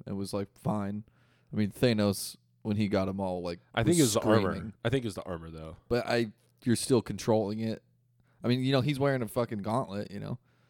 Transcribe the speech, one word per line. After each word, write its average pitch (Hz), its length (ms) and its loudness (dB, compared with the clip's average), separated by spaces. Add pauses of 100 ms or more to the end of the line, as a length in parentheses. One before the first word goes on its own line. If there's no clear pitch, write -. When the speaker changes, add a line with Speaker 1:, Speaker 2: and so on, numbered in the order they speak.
Speaker 1:
and 104 120 -8
was 98 160 -6
like, 101 200 -4
"Fine." 104 500 -4 (480)
I - 40 -8
mean, 104 160 0
Thanos, 107 640 2 (260)
when 104 160 -2
he 107 100 2
got 95 220 2
'em 95 100 -4
all, 92 220 -2
like, 87 180 -6 (140)
Speaker 2:
I 117 80 0
think 156 160 4
Speaker 1:
was - 20 2
Speaker 2:
it 156 40 8
was 110 100 4
the 113 80 4
armor. 107 320 4
Speaker 1:
screaming. 85 200 -8 (120)
Speaker 2:
I 117 40 2
think 127 140 0
it 117 40 -4
was 95 80 -6
the 90 80 -10
armor, 82 260 -10
though. 80 280 -14 (120)
Speaker 1:
But 120 160 2
I, 120 260 0 (320)
you're 117 120 4
still 120 260 2
controlling 107 580 0
it. 113 220 -4 (600)
I - 40 0
mean, 127 160 2
you 131 80 2
know, 135 100 4
he's 135 180 0
wearing 135 240 2
a 107 40 -6
fucking 117 360 -2
gauntlet, 104 480 -4
you 101 80 -10
know, 104 180 -8 (320)